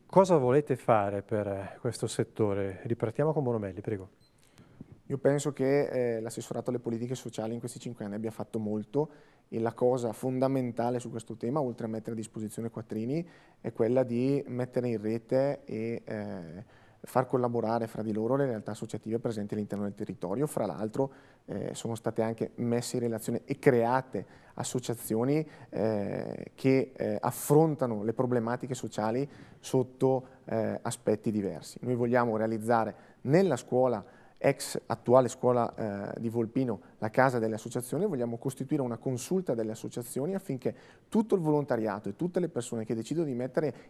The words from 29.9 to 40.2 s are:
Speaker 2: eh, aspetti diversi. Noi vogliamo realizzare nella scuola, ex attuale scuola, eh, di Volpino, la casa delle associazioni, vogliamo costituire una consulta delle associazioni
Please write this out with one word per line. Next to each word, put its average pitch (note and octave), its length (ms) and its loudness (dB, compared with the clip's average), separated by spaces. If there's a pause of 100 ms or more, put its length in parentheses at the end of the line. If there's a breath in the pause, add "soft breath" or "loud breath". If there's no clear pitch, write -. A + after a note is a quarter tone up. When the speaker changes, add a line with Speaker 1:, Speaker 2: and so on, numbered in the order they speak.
Speaker 2:
eh, G#2+ 360 -2
aspetti A2 480 0
diversi. F#2+ 520 -4
Noi B2 120 -2
vogliamo A#2+ 420 2
realizzare A2 580 2 (260 loud breath)
nella D#3+ 340 4
scuola, B2 500 2 (340 loud breath)
ex - 480 0
attuale B2 420 6
scuola, A2+ 840 0
eh, - 80 -10
di A#2 80 -4
Volpino, A2+ 520 0 (180 loud breath)
la G#2+ 100 -2
casa B2+ 300 6
delle A2 160 0
associazioni, B2 500 -4
vogliamo A#2+ 320 -2
costituire C#3 460 -2
una A#2 160 -4
consulta C#3 560 -2
delle A2 180 0
associazioni B2+ 640 -4